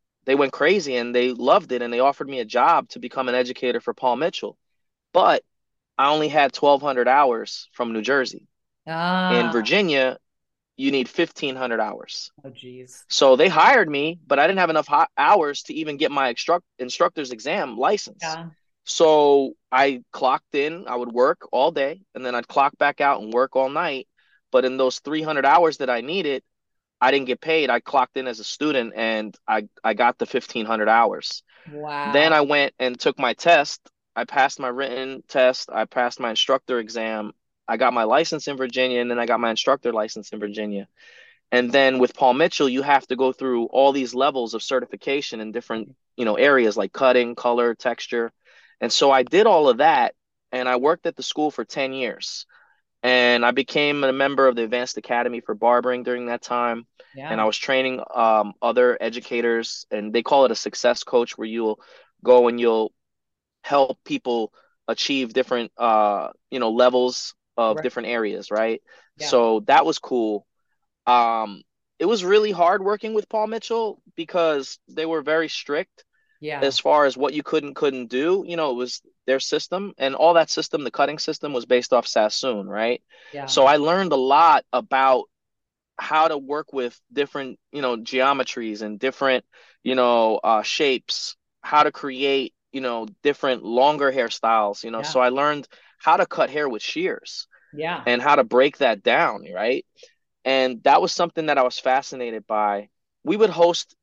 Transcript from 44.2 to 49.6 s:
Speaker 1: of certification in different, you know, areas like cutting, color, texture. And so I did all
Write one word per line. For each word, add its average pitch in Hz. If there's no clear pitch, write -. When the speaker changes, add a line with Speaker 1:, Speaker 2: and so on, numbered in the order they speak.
Speaker 1:
of 113
certification 127
in 110
different, 113
you 120
know, 104
areas 123
like 98
cutting, 123
color, 120
texture. 117
And 117
so 139
I 135
did 180
all 156